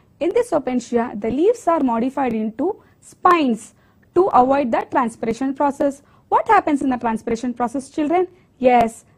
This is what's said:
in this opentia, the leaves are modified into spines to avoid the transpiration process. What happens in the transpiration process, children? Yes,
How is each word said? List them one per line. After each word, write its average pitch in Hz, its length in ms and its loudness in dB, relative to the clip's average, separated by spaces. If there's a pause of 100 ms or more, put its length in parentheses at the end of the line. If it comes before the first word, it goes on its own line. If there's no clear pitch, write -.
(200)
in 311 140 0
this 480 180 0
opentia, 247 680 -2
the 220 120 -4
leaves 359 360 2
are 330 120 2
modified 254 540 0
into 226 480 -4 (180)
spines 302 760 0 (400)
to 359 140 2
avoid 262 440 2
the 359 200 -2
transpiration 233 600 -2
process. 277 500 -2 (260)
What 605 180 0
happens 330 340 2
in 269 80 -2
the 247 80 -2
transpiration 233 560 -4
process, 247 360 -4
children? 330 380 0 (320)
Yes, 240 460 2 (120)